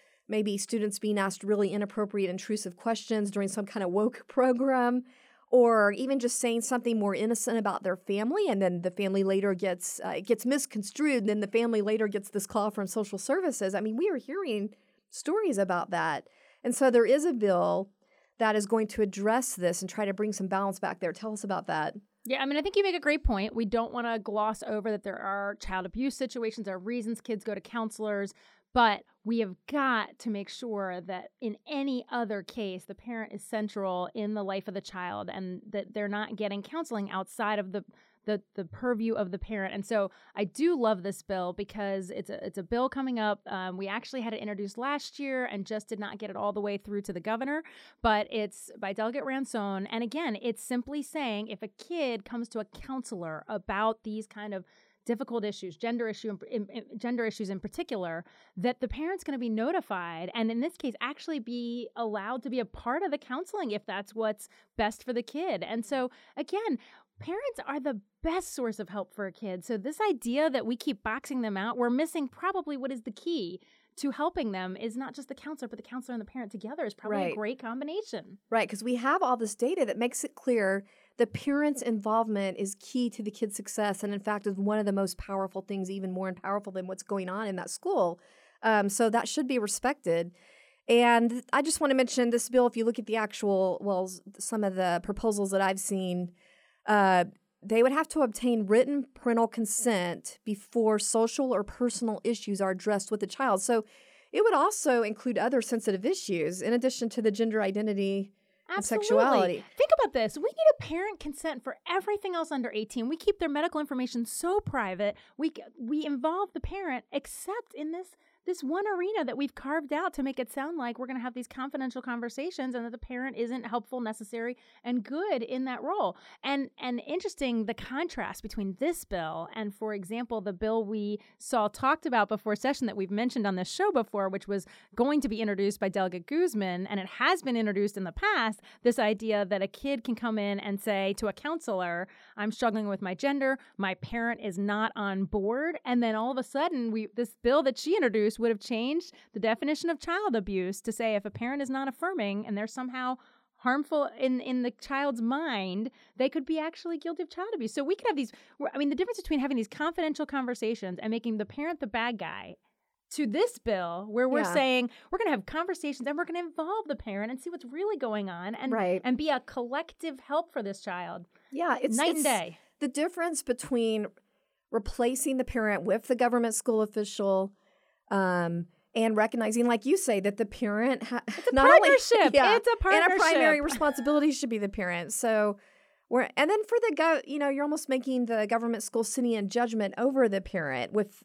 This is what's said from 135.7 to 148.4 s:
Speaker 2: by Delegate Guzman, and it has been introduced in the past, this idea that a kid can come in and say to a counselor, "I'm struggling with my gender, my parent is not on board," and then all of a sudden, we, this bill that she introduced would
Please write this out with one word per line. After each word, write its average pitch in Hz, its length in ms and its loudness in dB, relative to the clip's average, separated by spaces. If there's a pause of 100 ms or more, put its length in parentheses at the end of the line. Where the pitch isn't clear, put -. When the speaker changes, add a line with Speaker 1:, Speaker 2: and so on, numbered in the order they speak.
Speaker 2:
by 196 80 2
Delegate 185 380 -2
Guzman, 208 600 0
and 202 120 -2
it 185 60 -6 (120)
has 330 240 4
been 254 140 0
introduced 208 400 0
in 190 80 -4
the 175 80 -8
past, 262 480 0 (240)
this 240 140 4
idea 214 460 2
that 190 160 0
a 196 60 0
kid 277 380 -4
can 240 100 -2
come 226 240 -2
in 202 220 0
and 202 200 -4
say 196 340 0
to 220 120 -4
a 196 60 0
counselor, 185 760 -4 (300)
"I'm 214 140 0
struggling 214 360 0
with 196 140 -4
my 185 100 -4
gender, 269 460 0 (180)
my 190 180 -2
parent 233 460 -4
is 190 160 -6
not 208 400 0
on 196 280 -2
board," 240 600 0
and 247 180 2
then 226 120 2
all 226 160 0
of 262 80 -4
a 262 40 0
sudden, 277 480 -2
we, 214 260 -2
this 240 260 -4
bill 269 220 6
that 262 120 2
she - 200 0
introduced 220 420 2
would 226 120 2